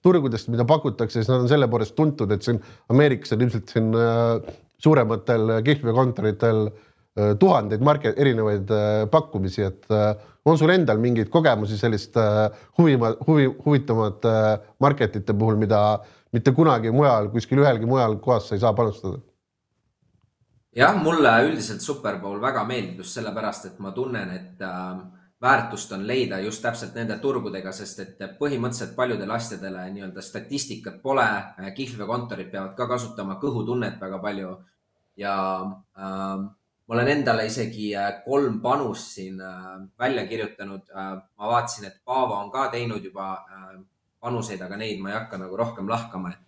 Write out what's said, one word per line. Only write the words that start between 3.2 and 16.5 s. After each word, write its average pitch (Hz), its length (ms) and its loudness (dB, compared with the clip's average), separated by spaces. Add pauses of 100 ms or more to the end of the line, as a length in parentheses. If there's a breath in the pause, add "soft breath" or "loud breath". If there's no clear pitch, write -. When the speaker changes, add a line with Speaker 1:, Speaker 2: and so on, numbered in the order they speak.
Speaker 1:
on 110 60 2
ilmselt 117 280 0
siin, 113 240 2
äh, 117 640 2 (260)
suurematel 113 840 4
kihlveokontoritel, 117 1040 2
äh, - 720 -2
tuhandeid 113 480 4
marke-, 143 320 4
erinevaid, 110 540 2
äh, 107 400 2
pakkumisi, 101 500 0
et, 95 300 -4
äh, 107 240 2 (300 loud breath)
on 156 120 6
sul 156 160 4
endal 143 240 4
mingeid 113 320 0
kogemusi 110 480 2
sellist, 107 400 -2
äh, 107 320 4 (300 loud breath)
huvima-, 123 340 6 (140)
huvi-, 143 240 4 (140)
huvitavat, 120 600 0
äh, 110 540 2
marketite 120 580 2
puhul, 110 180 2
mida 104 440 2 (340 loud breath)
mitte 120 180 4